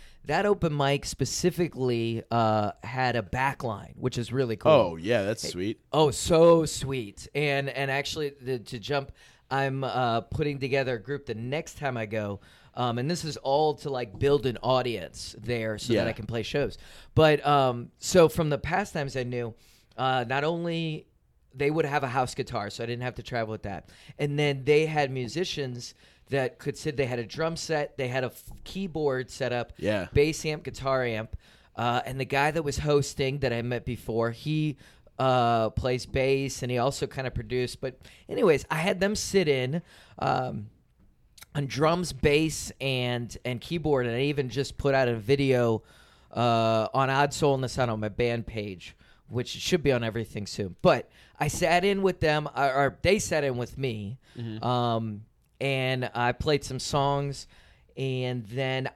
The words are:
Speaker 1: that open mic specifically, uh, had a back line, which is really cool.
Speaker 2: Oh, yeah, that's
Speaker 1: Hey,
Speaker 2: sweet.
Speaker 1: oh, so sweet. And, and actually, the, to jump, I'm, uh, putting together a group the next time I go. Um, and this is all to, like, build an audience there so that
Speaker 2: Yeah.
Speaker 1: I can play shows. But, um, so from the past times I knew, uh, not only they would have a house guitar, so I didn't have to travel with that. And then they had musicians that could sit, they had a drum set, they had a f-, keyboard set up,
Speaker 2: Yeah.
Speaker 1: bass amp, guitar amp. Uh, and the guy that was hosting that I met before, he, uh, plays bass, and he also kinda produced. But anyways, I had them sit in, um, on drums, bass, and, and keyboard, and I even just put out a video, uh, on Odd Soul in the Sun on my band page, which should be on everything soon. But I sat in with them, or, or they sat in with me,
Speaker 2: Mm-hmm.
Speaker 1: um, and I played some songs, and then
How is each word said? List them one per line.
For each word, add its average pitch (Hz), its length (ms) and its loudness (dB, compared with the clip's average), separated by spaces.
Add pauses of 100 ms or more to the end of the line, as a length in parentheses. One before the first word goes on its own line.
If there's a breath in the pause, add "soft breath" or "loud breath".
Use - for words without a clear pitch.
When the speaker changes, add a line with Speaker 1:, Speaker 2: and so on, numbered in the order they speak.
(260 soft breath)
Speaker 1:
that 175 200 2
open 180 300 2
mic 143 300 2
specifically, 127 1300 0
uh, 110 400 4 (120)
had 123 320 -2
a 117 80 0
back 127 400 -2
line, 98 340 -8
which - 200 -4
is 113 160 -4
really 120 220 0
cool. 139 160 4
Speaker 2:
Oh, 98 240 6
yeah, 101 280 0
that's 107 200 -2
Speaker 1:
Hey, 73 60 -4
Speaker 2:
sweet. 98 300 -4 (140)
Speaker 1:
oh, 151 180 6
so 165 540 6
sweet. 131 720 -6
And, 139 340 0
and 135 220 -4
actually, 143 380 -2 (120)
the, 127 180 -4
to 117 200 -12
jump, 135 320 -4 (400 soft breath)
I'm, 135 320 0
uh, 120 380 0
putting 147 380 -4
together 131 360 0
a 110 40 -4
group 135 280 -8
the 113 80 -6
next 127 420 -8
time 135 200 -4
I 110 100 -4
go. 101 320 -4 (340 soft breath)
Um, 120 240 -2
and 127 120 -2
this 170 140 -4
is 147 140 -8
all 147 380 2
to, 147 140 -8
like, 123 280 -6
build 143 300 4
an 110 160 -2
audience 120 760 0
there 113 380 -4
so 117 160 -2
that 101 100 4
Speaker 2:
Yeah. 113 60 0
Speaker 1:
I 110 40 -2
can 107 120 -12
play 117 180 -4
shows. - 340 -2 (360 loud breath)
But, 156 320 6
um, 131 540 4
so 175 280 8
from 156 220 0
the 147 80 0
past 185 360 -4
times 139 220 -4
I 131 80 -2
knew, 120 300 -6 (440 soft breath)
uh, 131 300 0
not 135 160 0
only 165 640 -2 (460)
they 139 180 0
would 156 140 2
have 139 180 0
a 135 40 0
house 127 280 0
guitar, 110 360 -4
so - 120 -8
I 117 40 -4
didn't 120 160 -4
have 123 120 -4
to 120 80 -10
travel 113 280 -4
with 107 120 -8
that. 95 240 -8 (320 loud breath)
And 143 200 -2
then 139 260 0
they 151 220 6
had 151 240 0
musicians 127 840 -6 (360 soft breath)
that 131 300 -2
could 143 160 -6
sit, 147 220 -6
they 135 80 2
had 123 140 -2
a 117 60 -2
drum 160 300 -4
set, 151 420 -4
they 131 120 -2
had 127 160 -2
a - 20 0
f-, - 160 -12 (220)
keyboard 151 640 -2
set 123 240 -4
up, 120 240 -4
Speaker 2:
Yeah. 98 340 -2
Speaker 1:
bass 147 320 2
amp, 151 200 -6
guitar 135 420 -2
amp. 113 320 -4 (400 soft breath)
Uh, 120 280 0
and 131 140 -8
the 131 60 -4
guy 139 260 2
that 160 120 -2
was 135 160 -4
hosting 143 600 0
that 127 140 0
I 117 80 -2
met 120 240 -4
before, 113 460 -2
he, 151 440 -2 (420 soft breath)
uh, 120 520 4
plays 127 360 -2
bass, 135 580 0
and 123 80 -2
he 123 80 0
also 135 280 0
kinda 131 240 -6
produced. 123 480 -4
But 131 200 -8 (280 loud breath)
anyways, 170 420 4
I 156 80 -2
had 180 220 0
them 202 160 0
sit 190 320 0
in, 135 340 0 (380 loud breath)
um, 123 520 -2 (840)
on 143 140 -2
drums, 156 440 2
bass, 151 600 2 (100)
and, 123 640 -2
and 123 160 -4
keyboard, 147 460 0
and 117 80 -2
I 127 80 0
even 143 260 0
just 127 280 -4
put 139 160 2
out 135 140 4
a 117 80 0
video, 120 680 2 (480 soft breath)
uh, 113 640 2
on 131 160 2
Odd 139 240 2
Soul 143 220 4
in 131 60 -2
the 127 80 -2
Sun 123 200 0
on 110 100 -2
my 107 100 -2
band 117 380 0
page, 104 480 -10 (340 soft breath)
which 120 180 -4
should 165 360 -2
be 139 80 4
on 120 120 2
everything 110 440 -6
soon. 95 340 -6
But 156 280 4 (300 soft breath)
I 147 100 0
sat 175 360 2
in 196 160 2
with 185 180 2
them, 151 380 2
or, 135 160 4
or 135 300 2
they 196 160 4
sat 156 240 0
in 131 140 0
with 123 200 -6
me, 113 400 -6 (180 loud breath)
Speaker 2:
Mm-hmm. 113 280 -8
Speaker 1:
um, 117 580 0 (400)
and 131 520 -2
I 120 200 2
played 143 320 0
some 131 140 -8
songs, 143 680 0 (480 soft breath)
and 127 520 -4
then 131 480 -4